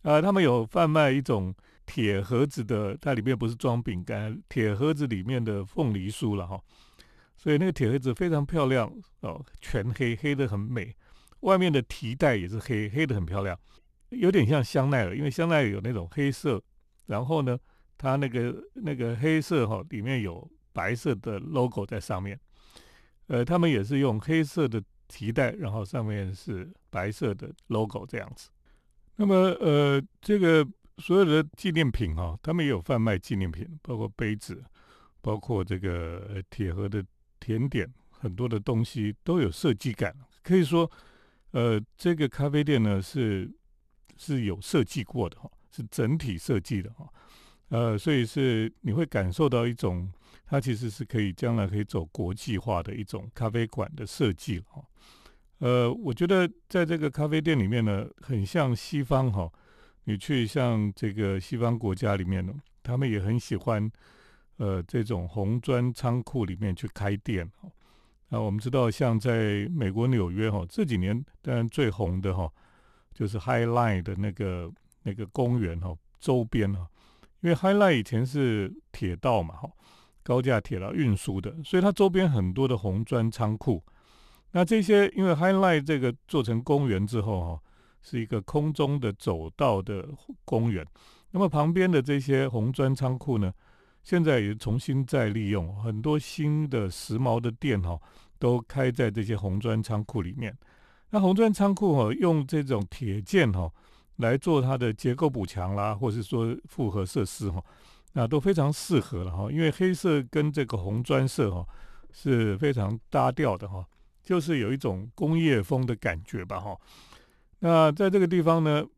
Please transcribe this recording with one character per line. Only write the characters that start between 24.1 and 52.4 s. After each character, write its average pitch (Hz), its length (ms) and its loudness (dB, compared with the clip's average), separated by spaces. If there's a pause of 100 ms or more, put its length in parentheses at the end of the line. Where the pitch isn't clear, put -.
黑 160 240 0
色 147 240 0
的 110 140 -2 (260)
提 - 240 -8
袋， 123 200 0
然 165 220 -6
后 110 100 -4
上 113 200 -6
面 101 300 -4
是 98 380 -10 (180)
白 95 220 -4
色 104 240 -4
的 - 180 -14 (140)
logo 110 400 -4
这 117 100 -10
样 101 180 -10
子。 - 140 -20 (680)
那 208 80 2
么， 196 100 6 (240)
呃， 147 420 4 (200)
这 208 180 2
个 160 260 6 (320)
所 - 180 0
有 196 80 8
的 156 320 4
纪 - 140 -2
念 156 220 2
品 85 240 -2
哈， 85 260 -4
他 160 120 -4
们 170 120 0
也 139 60 0
有 92 100 -2
贩 123 180 0
卖 110 200 2
纪 - 160 -6
念 95 160 -2
品， 85 160 -10 (160)
包 123 140 -8
括 107 100 -4
杯 107 280 -4
子， 131 280 -14 (580)
包 107 160 -2
括 101 260 -4
这 95 140 -4
个， 87 560 -6
呃， 95 160 -8
铁 92 240 -4
盒 101 160 -4
的 101 160 -4 (340)
甜 117 300 -2
点， 104 180 -2 (220)
很 92 260 -8
多 120 140 -4
的 110 100 -2
东 113 240 0
西 104 400 -4
都 175 160 0
有 101 120 2
设 147 220 0
计 107 200 -4
感。 98 200 -4 (300)
可 180 120 4
以 180 100 6
说， 165 240 2 (600)
呃， 117 300 2 (140)
这 175 180 0
个 151 140 0
咖 139 220 -2
啡 147 120 2
店 143 220 4
呢， 101 180 2
是， 98 480 -2 (680)
是 135 260 -4
有 95 160 -2
设 127 240 2
计 - 180 -4
过 98 280 -4
的 - 100 -16
哈， - 100 -18 (220)
是 - 120 -12
整 123 340 -2
体 120 200 -4
设 110 220 0
计 98 220 -4
的 101 100 -10
哈。 151 160 -20 (600)
呃， 117 280 0
所 160 140 -2
以 123 140 4
是 113 460 0 (100)
你 113 100 -2
会 156 140 0
感 95 260 -2
受 151 160 2
到 120 180 2
一 120 80 -2
种， 92 380 -4 (340)
它 139 140 0
其 120 160 -2
实 117 140 -6
是 107 160 -10
可 110 160 -2
以， 98 100 0
将 117 240 -2
来 104 100 0
可 98 120 -2
以 104 80 0
走 90 220 -4
国 90 260 -4
际 101 240 -4